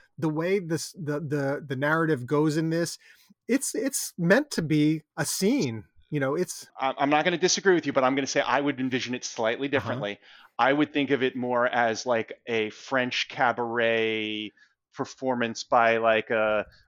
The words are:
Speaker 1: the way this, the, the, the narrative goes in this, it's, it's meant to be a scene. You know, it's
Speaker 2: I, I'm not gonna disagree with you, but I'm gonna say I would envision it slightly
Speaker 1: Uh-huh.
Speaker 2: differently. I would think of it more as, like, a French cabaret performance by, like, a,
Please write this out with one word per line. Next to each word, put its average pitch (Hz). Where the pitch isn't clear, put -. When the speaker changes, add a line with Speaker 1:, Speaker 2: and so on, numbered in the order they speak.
Speaker 1:
the 156
way 165
this, 165
the, 147
the, 143
the 131
narrative 147
goes 151
in 160
this, 165
it's, -
it's 277
meant 190
to -
be 151
a 156
scene. 175
You 151
know, 135
it's -
Speaker 2:
I, 131
I'm 139
not 151
gonna 175
disagree 180
with 156
you, 139
but 135
I'm 131
gonna 135
say 143
I 131
would 143
envision 123
it 123
slightly 120
Speaker 1:
Uh-huh. 139
Speaker 2:
differently. 110
I 127
would 147
think 143
of 131
it 127
more 123
as, 117
like, 113
a 110
French -
cabaret 113
performance 120
by, 117
like, 110
a, 107